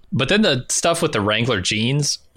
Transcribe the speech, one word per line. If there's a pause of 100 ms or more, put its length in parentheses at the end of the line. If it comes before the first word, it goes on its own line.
(120)
But
then
the
stuff
with
the
Wrangler
jeans (160)